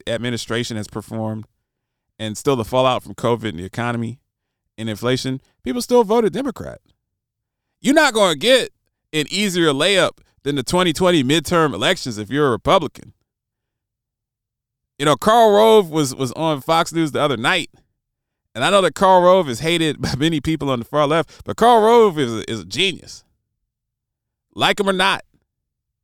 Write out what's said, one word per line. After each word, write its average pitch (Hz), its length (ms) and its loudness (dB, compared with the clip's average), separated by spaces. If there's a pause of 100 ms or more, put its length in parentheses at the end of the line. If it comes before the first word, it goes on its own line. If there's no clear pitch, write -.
administration 117 720 -6
has 104 100 -10
performed, 110 580 -10 (760)
and 107 180 -10
still 139 180 -2
the 113 80 -2
fallout 127 380 -2
from 101 140 -18
covid 117 340 -2
and 85 100 -10
the 90 60 -10
economy 117 540 -8 (580)
and 113 100 -10
inflation, 123 540 -4 (220)
people 247 180 -6
still 240 220 2
voted 214 280 0
Democrat. 202 480 -10 (1000)
You're 254 140 2
not 302 180 4
gonna 196 220 2
get 220 340 2 (420)
an 156 200 -4
easier 175 420 0
layup 170 460 0 (240)
than 143 120 -4
the 135 60 -2
twenty 180 320 0
twenty 175 300 2
midterm 156 500 0
elections 120 460 -4
if 101 100 -10
you're 143 180 0
a 127 40 0
Republican. 143 600 -2 (1900)
You 139 60 -4
know, 151 100 4
Karl 220 360 4
Rove 214 380 6
was, 147 240 -2
was 123 200 -4
on 151 280 -4
Fox 165 320 -2
News 156 200 -2
the 120 60 0
other 139 160 0
night, 151 360 -2 (800)
and 117 100 -4
I 156 60 2
know 196 120 4
that 165 120 0
Karl 190 300 4
Rove 180 260 4
is 117 120 -6
hated 160 400 -2
<laughs> - 0 -
by - 140 -4
many 156 240 0
people 147 300 -2
on 131 80 0
the 117 80 -8
far 147 220 0
left, 156 380 -2
but - 120 -8
Karl 233 240 6
Rove 214 380 4
is 120 120 -2
a, 110 200 -8
is 110 80 -6
a 82 60 -14
genius. 139 580 -6 (1300)
Like 151 260 -2
him 196 80 -2
or 196 60 2
not. 185 320 2 (800)